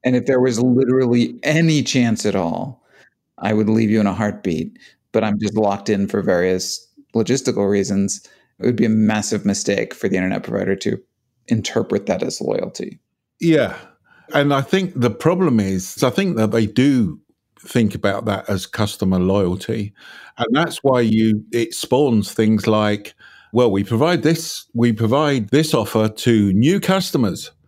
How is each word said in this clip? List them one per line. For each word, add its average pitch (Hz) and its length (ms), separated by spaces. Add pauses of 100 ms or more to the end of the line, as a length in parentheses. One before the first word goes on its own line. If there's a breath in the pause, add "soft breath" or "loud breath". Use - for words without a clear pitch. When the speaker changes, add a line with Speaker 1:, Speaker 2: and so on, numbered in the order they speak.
Speaker 1:
And 127 140
if 123 100
there 131 140
was 123 200
literally 123 800
any 156 400
chance 120 420
at 104 100
all, - 480 (560 soft breath)
I 107 140
would 107 160
leave 110 220
you 110 100
in 104 60
a 98 80
heartbeat, 98 640 (340 loud breath)
but 107 120
I'm 104 140
just 104 180
locked 101 340
in 98 180
for 101 140
various 90 640 (280)
logistical 113 540
reasons. 98 580 (320 soft breath)
It - 80
would 120 100
be 120 100
a 110 40
massive 107 540
mistake 101 480
for - 160
the 95 80
internet 92 260
provider 95 340
to - 260 (460)
interpret 104 580
that 92 160
as - 180
loyalty. - 580 (420)
Speaker 2:
Yeah. 147 360 (560 soft breath)
And 143 220
I 135 80
think 190 360
the 123 120
problem 165 500
is, 95 420
I 127 80
think 185 260
that 110 160
they 113 140
do 123 540 (400)
think 110 340
about 101 300
that 98 240
as 95 180
customer 98 520
loyalty. 104 760 (460 loud breath)
And 117 160
that's 160 240
why 131 220
you, 110 520
it 117 220
spawns 127 580
things 110 340
like, 107 480 (380 loud breath)
"Well, 117 180
we 98 140
provide 139 380
this, - 500
we 117 200
provide 117 580
this 151 240
offer 110 340
to 107 440
new 139 280
customers. 185 680 (180 soft breath)